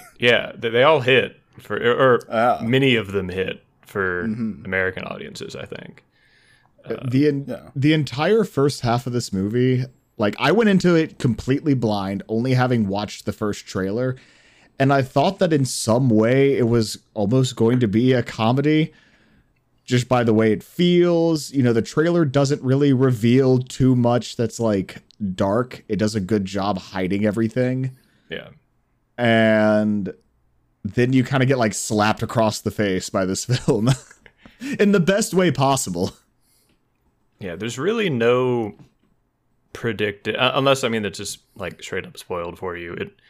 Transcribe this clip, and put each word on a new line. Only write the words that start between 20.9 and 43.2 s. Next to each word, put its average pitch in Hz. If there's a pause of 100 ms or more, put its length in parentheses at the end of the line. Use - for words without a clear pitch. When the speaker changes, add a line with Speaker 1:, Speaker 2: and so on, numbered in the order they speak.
Speaker 3:
You 131
know, 120
the 113
trailer 170
doesn't 139
really 135
reveal 127
too 131
much 120
that's, 113
like, 104 (340)
dark. 107
It 104
does 107
a 107
good 98
job 98
hiding 95
everything. 127 (380)
Speaker 2:
Yeah. - (680)
Speaker 3:
And 107 (680)
then 123
you 131
kinda 131
get, 131
like, 110
slapped 107
across 110
the 101
face 95
by 98
this 95
<laughs> 123
film 120 (920)
in 208
the 202
best 196
way 180
possible. 135 (1300)
Speaker 2:
Yeah, 87
there's 117
really 208
no 123 (1000)
predict-, 104
uh, 127
unless, 135
I 120
mean, 110
it's 95
just, - (160)
like, 85
straight 90
up 87
spoiled 87
for 90
you. 85
It 101 (180)